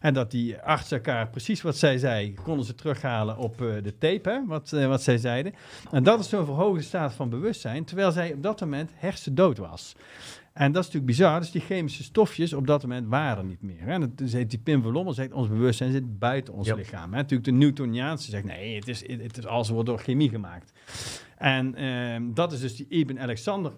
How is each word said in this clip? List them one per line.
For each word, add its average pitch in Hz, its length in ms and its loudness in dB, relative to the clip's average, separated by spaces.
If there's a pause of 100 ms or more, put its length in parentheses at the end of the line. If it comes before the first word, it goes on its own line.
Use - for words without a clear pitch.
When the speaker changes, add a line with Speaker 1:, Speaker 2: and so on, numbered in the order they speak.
Speaker 1:
En 147 140 4
dat 123 160 0
die 120 280 -2
arts - 340 0
elkaar 117 360 0
precies 131 340 -4
wat 160 140 0
zij 139 220 4
zei, 107 360 0
konden 139 320 -4
ze 117 80 -8
terughalen 117 600 -2
op, 117 260 -4
eh, 120 60 0 (140)
de 98 160 -8
tape, 185 320 0
hè? 262 160 -2
Wat, 156 260 -6
eh, 143 140 4
wat 135 160 4
zij 123 160 4
zeiden. 127 340 -2 (380)
En 135 120 4
dat 214 180 8
is 175 80 -6
zo'n 202 160 2
verhoogde 160 380 2
staat 151 300 -2
van 127 160 -4
bewustzijn, 139 560 -4
terwijl 185 280 2
zij 170 200 0
op 139 100 -8
dat 214 180 -2
moment 151 340 -4
hersendood 151 640 2
was. 85 360 -12 (580)
En 143 200 4
dat 175 120 2
is - 80 -14
natuurlijk 127 260 2
bizar. 170 220 8
Dus 165 100 -6
die 180 100 -2
chemische 170 420 -4
stofjes 170 500 2
op 139 140 0
dat 147 160 4
moment 123 260 -4
waren 127 300 2
er 95 60 -6
niet 92 180 -8
meer. 92 180 -10
Hè? 104 120 -4
En 180 80 0
dat, 131 180 -2
dus 131 140 -2
heet 117 180 0
die 117 80 -4
Pim 135 240 4
van 113 100 0
Lommel 175 200 -2
zegt, 131 200 -6
ons 123 160 0
bewustzijn 120 440 2
zit 123 260 -2
buiten 131 360 -2
ons 98 120 -4
Speaker 2:
Ja. 110 80 2
Speaker 1:
lichaam. 95 360 -10
Hè? 104 60 -4
Natuurlijk 139 280 0
de 135 120 2
Newtoniaanse 135 760 2
zegt, 101 140 -4
nee, 107 320 -8
het 104 120 -10
is, 117 200 -8
het 117 300 -10
is, 117 80 -10
alles 113 220 0
wordt 113 200 0
door 117 100 0
chemie 135 300 2
gemaakt. 95 440 -8 (640)
En, 131 380 2
ehm, 123 480 -4 (120)
dat 165 180 0
is 131 80 -6
dus 123 160 -6
die 139 120 -12
Ibn 139 300 0
Alexander, 135 600 -2